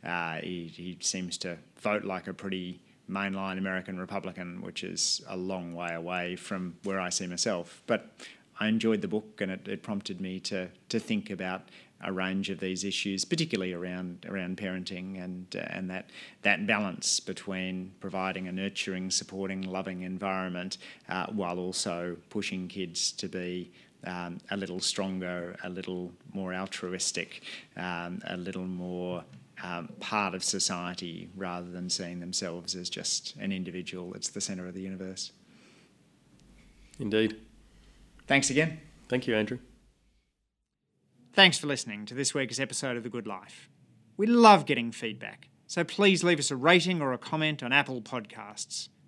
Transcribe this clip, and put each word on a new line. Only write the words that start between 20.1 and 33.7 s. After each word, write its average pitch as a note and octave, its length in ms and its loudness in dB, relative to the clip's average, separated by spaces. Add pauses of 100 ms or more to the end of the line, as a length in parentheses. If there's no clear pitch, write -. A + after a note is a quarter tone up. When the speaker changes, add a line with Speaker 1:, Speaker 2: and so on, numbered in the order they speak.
Speaker 1:
uh, F2+ 180 0
while F2+ 300 -2
also F2+ 580 -2 (140)
pushing F#2+ 380 -4
kids F2 460 -2
to - 140 -6
be, F2+ 440 -4 (320)
um, F2+ 340 -6 (140)
a G2 60 0
little F#2 220 -4
stronger, F2+ 840 -2
a F2+ 80 -6
little F2+ 400 -6 (220)
more F#2+ 200 -2
altruistic, F#2 880 -4 (360)
um, F2 480 -4
a F#2 120 -4
little F#2 300 -6
more, F2+ 560 -4 (400)
um, F2 240 -6 (120)
part G2+ 360 0
of F#2 80 -4
society F2 920 -2
rather F2 360 -6
than F2+ 180 -6
seeing F2 300 -4
themselves F2 560 -4
as F2+ 160 -6
just - 460 -4
an G2 140 -2
individual F2+ 600 -4